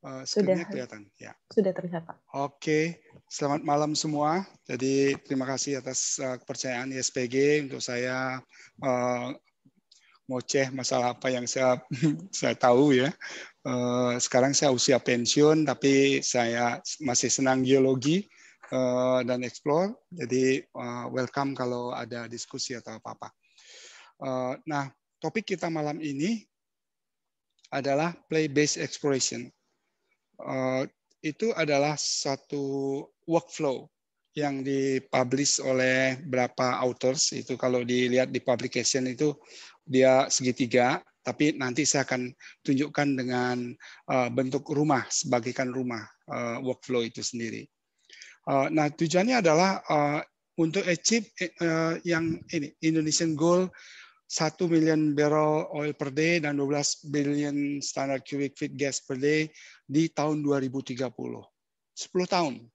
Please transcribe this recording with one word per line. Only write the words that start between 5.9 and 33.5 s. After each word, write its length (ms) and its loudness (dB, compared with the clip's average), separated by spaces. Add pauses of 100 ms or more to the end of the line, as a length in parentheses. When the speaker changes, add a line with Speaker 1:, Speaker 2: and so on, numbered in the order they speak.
Speaker 1:
eh, 240 -6
kepercayaan 560 -6
I 80 -6
S 80 -4
P 160 -2
G 400 4
untuk 160 -8
saya, 560 -4 (400)
eh, 480 0 (1000)
ngoceh 400 0
masalah 420 0
apa 140 -8
yang 180 -2
saya, 460 2
<laughs> 420 0
saya 240 -2
tahu 400 6
ya. 160 2 (480)
Eh, 560 0
sekarang 400 2
saya 160 4
usia 240 4
pensiun, 720 4
tapi 560 4
saya 560 0 (240)
masih 240 0
senang 340 2
geologi, 640 4 (480)
eh, 500 2
dan 220 -2
explore. 500 0 (160)
Jadi, 540 2
eh, 480 -10
welcome 400 -2
kalau 400 -4
ada 320 -8
diskusi 480 -10
atau 260 -12
apa-apa. 300 -14 (920)
Eh, 360 -6 (100)
nah, 240 -4 (320)
topik 240 -4
kita 240 -4
malam 320 -4
ini 400 -2 (1300)
adalah 480 -2 (140)
play-based 500 0
exploration. 640 -2 (960)
Eh, 420 -2 (380)
itu 320 -2
adalah 480 2
satu 1040 -4 (240)
workflow 580 -2 (460)